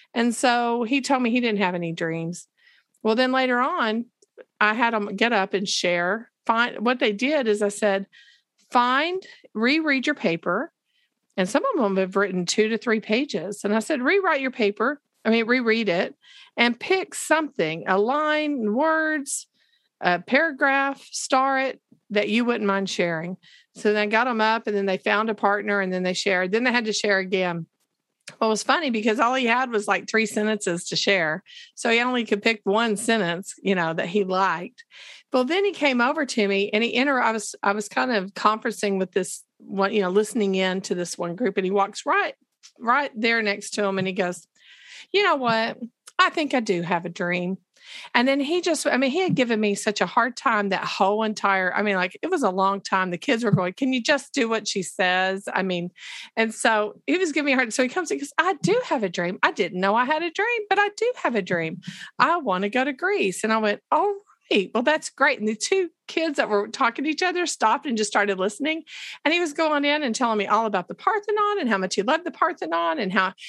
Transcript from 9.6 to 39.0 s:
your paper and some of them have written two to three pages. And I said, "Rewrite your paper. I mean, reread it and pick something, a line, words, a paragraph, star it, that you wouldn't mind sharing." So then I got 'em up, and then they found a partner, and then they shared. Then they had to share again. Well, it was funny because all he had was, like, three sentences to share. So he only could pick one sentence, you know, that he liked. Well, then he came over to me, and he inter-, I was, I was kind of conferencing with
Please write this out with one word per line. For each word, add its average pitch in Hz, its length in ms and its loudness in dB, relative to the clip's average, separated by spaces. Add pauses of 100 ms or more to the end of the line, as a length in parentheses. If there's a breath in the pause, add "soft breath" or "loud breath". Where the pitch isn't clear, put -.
your 294 80 2
paper 185 560 -2 (680)
and 190 120 0
some 320 160 2
of 453 160 2
them 196 160 2
have 190 180 0
written 185 300 0
two 214 240 2
to 226 80 0
three 220 220 0
pages. 214 640 -4
And 208 120 0
I 226 40 2
said, 247 220 -2
"Rewrite 330 400 2
your 262 100 -2
paper. 233 500 -2 (240)
I 226 60 0
mean, 226 160 2
reread 226 420 2
it 190 260 0 (400 loud breath)
and 240 240 2
pick - 360 -2
something, 208 720 -2
a 190 100 2
line, 294 760 0
words, 311 760 -2 (540)
a 175 180 2
paragraph, 277 800 0 (100)
star 269 480 0
it, 262 220 -4 (300)
that 208 180 0
you 233 160 2
wouldn't 226 220 0
mind 196 220 0
sharing." 170 480 -4 (380 soft breath)
So 208 180 0
then 208 100 2
I - 80 -2
got 226 160 2
'em 233 140 0
up, 220 260 0
and 208 100 0
then 196 80 -2
they 190 120 0
found 214 320 0
a 214 60 -2
partner, 202 460 0
and 185 100 -2
then 185 120 -2
they 180 100 0
shared. 185 380 0
Then 226 120 0
they 254 80 2
had 233 140 0
to 214 80 -2
share 202 260 0
again. 185 460 -2 (720)
Well, 226 100 2
it 220 40 4
was 208 100 -2
funny 294 260 2
because 226 300 0
all 247 160 4
he 262 100 0
had 247 260 2
was, 208 160 -2
like, 190 220 0
three 220 160 2
sentences 208 640 -2
to 160 60 -4
share. 175 480 0 (320 loud breath)
So - 160 -2
he 233 100 4
only 247 240 0
could 208 160 -2
pick 226 220 0
one 214 340 2
sentence, 196 640 -2
you 190 140 0
know, 165 180 0
that 170 140 -4
he 196 160 0
liked. 185 600 -2 (480 loud breath)
Well, 254 120 2
then 339 220 0
he 403 80 0
came 262 280 0
over 285 240 0
to 214 220 0
me, 196 260 0
and 214 100 2
he - 120 -2
inter-, 262 260 2
I 226 100 2
was, 226 320 -6
I 202 100 2
was 208 160 -6
kind 262 220 -2
of 202 220 -2
conferencing 214 640 0
with 185 120 -4